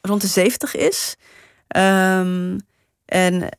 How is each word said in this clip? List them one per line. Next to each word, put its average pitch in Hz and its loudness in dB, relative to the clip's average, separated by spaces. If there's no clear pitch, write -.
rond 202 -2
de 202 -2
zeventig 214 0
is. - -2
Ehm, 185 0
en 180 0